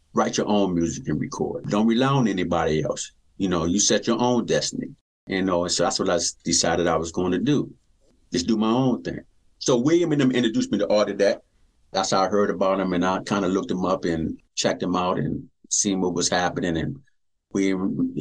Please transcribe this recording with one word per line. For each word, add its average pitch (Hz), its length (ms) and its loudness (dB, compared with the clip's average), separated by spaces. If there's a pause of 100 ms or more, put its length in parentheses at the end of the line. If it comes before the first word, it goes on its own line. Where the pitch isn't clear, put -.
(140)
write - 240 0
your 110 100 -2
own 98 260 2
music 80 340 -2
and 76 120 -2
record. - 480 -6
Don't 104 180 2
rely 117 220 2
on 135 180 2
anybody 85 560 0
else. - 300 -6 (240)
You 95 140 -2
know, 82 160 0
you 90 120 0
set 107 280 2
your 113 120 0
own 120 280 2
destiny." - 420 -2 (380)
You 95 160 -2
know, 90 220 2
and 90 80 -4
so - 100 0
that's 87 160 0
what 92 100 0
I 90 60 2
s-, - 300 -2
decided 85 420 2
I 85 100 2
was 82 160 -4
gonna 90 260 0
do, 120 320 0 (640)
just 87 140 -2
do 113 100 2
my 107 140 2
own 123 320 2
thing. - 180 -8 (380)
So 135 180 2
William 156 360 2
and 147 100 2
them 131 80 4
introduced 123 420 0
me 101 60 0
to - 80 0
Odradek. 101 540 2 (520)
That's 95 180 -2
how 98 120 2
I 92 60 2
heard 101 220 2
about 95 300 0
him, 92 140 -2
and 87 100 0
I 92 180 0
kinda 101 260 0
looked 95 220 0
him 92 140 -2
up 92 200 0
and 80 340 -4 (160)
checked - 280 -2
him 92 140 -2
out 92 220 0
and - 300 -4 (220)
seen 98 300 0
what 87 140 0
was 85 140 -2
happening. 87 480 -2
And 69 200 -4 (560)
William 98 680 0